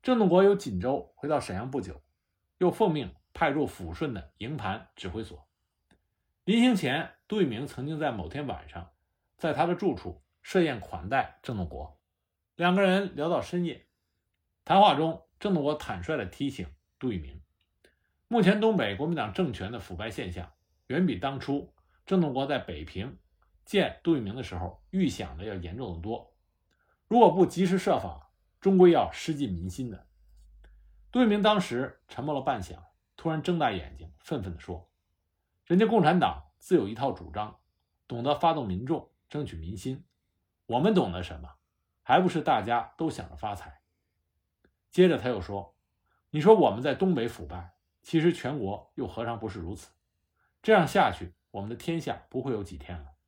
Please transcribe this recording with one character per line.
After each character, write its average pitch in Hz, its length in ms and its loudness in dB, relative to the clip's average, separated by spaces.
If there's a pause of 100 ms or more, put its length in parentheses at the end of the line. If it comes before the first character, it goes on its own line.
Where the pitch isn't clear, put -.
郑 254 180 2
洞 202 100 6
国 180 140 8
由 202 120 8
锦 117 260 -4
州 131 360 -2
回 143 120 -8
到 147 120 2
沈 - 140 -10
阳 113 160 -8
不 135 100 -4
久， 95 200 -12 (580)
又 180 120 4
奉 202 220 2
命 147 200 -6 (220)
派 151 180 0
驻 143 140 0
抚 85 260 -10
顺 135 220 -6
的 90 240 -14
营 131 180 -8
盘 104 380 -8
指 - 140 -12
挥 107 140 -8
所。 - 260 -16 (960)
临 226 160 2
行 247 140 6
前， 151 380 -2 (160)
杜 208 120 -2
聿 175 60 4
明 113 200 -6
曾 131 200 -10
经 156 120 -6
在 151 120 -2
某 95 180 -8
天 143 180 -8
晚 - 220 -10
上 87 220 -16 (460)
在 160 160 -2
他 147 140 2
的 175 80 0
住 175 200 0
处 90 300 -12 (160)
设 - 220 0
宴 135 180 0
款 - 280 -12
待 127 340 -2
郑 120 140 -8
洞 90 120 -4
国， 67 320 -14 (560)
两 180 180 2
个 196 80 4
人 190 320 2
聊 147 140 -2
到 165 140 0
深 175 220 -4
夜。 - 220 -8 (800)
谈 185 160 4
话 196 140 8
中， 160 320 -2 (140)
郑 202 140 0
洞 151 100 2
国 151 100 0
坦 95 300 -8
率 160 120 -4
地 113 80 -4
提 139 240 -6
醒 98 200 -10 (280)
杜 127 120 -6
聿 95 120 -4
明， 71 200 -16 (880)
目 233 120 2
前 202 200 6
东 220 160 2
北 107 180 0
国 143 140 -4
民 170 80 -2
党 107 160 -4
政 165 200 -2
权 98 200 -8
的 113 80 -10
腐 90 160 -14
败 107 120 -8
现 101 220 -8
象 87 220 -12 (340)
远 156 180 0
比 - 140 0
当 135 220 -6
初 - 340 -6 (320)
郑 190 140 4
洞 147 120 2
国 135 140 -2
在 139 140 -2
北 78 240 -10
平 101 340 -10 (460)
见 175 400 0
杜 165 120 4
聿 123 60 -2
明 104 140 -6
的 131 80 -8
时 - 100 -12
候 87 260 -8 (100)
预 185 180 2
想 92 280 -8
的 92 80 -12
要 107 120 -8
严 87 200 -10
重 113 180 -10
得 82 60 -12
多， 110 320 -10 (760)
如 226 100 4
果 214 140 10
不 180 120 6
及 180 220 0
时 185 100 2
设 180 220 2
法， 95 320 -10 (300)
终 190 180 4
归 180 140 10
要 127 180 2
失 - 240 -8
尽 139 180 -4
民 87 160 -6
心 123 220 -8
的。 - 160 -16 (1040)
杜 - 80 0
聿 247 80 6
明 208 160 2
当 214 180 4
时 131 460 -6
沉 - 160 -12
默 151 100 -4
了 139 80 -2
半 127 220 -4
晌， - 160 -14 (380)
突 - 120 -6
然 160 140 -2
睁 175 160 0
大 127 140 0
眼 - 240 -10
睛， - 240 -20
愤 143 240 -6
愤 92 100 -8
地 80 60 -16
说 - 280 -14 (760)
：“人 170 100 2
家 214 100 6
共 214 180 4
产 170 160 4
党 90 200 0 (200)
自 - 160 2
有 110 100 4
一 107 80 -6
套 135 160 -2
主 80 220 -12
张， 104 260 -10 (480)
懂 120 160 -8
得 143 140 0
发 165 180 2
动 131 140 -4
民 95 180 -4
众， 147 240 -4 (180)
争 147 160 -6
取 92 120 -12
民 82 200 -10
心， 131 280 -8 (600)
我 113 120 -2
们 202 160 2
懂 127 160 2
得 87 100 -6
什 80 200 -10
么？ 73 100 -16 (540)
还 143 160 6
不 185 80 2
是 160 120 -2
大 135 220 0
家 113 340 -2
都 160 140 -4
想 - 180 -12
着 76 60 -20
发 101 220 -8
财。” - 240 -20 (1120)
接 180 180 8
着 156 80 4
他 127 140 -4
又 107 100 -4
说 98 340 -10 (540)
：“你 151 100 -4
说 185 160 10
我 151 160 6
们 107 120 -4
在 139 120 0
东 190 200 2
北 120 120 0
腐 104 200 -10
败， 87 260 -14 (300)
其 - 180 0
实 170 100 6
全 151 280 -4
国 104 360 -8
又 117 140 -6
何 113 160 -8
尝 117 160 -6
不 110 80 -6
是 101 100 -10
如 85 160 -8
此？ - 160 -20 (720)
这 - 120 0
样 175 120 6
下 143 240 4
去， 87 220 -10 (180)
我 101 120 -8
们 104 80 -8
的 120 40 -6
天 165 240 -6
下 113 300 -8
不 127 140 -6
会 131 100 -4
有 104 100 -4
几 90 140 -12
天 80 220 -14
了。” 71 140 -18 (160)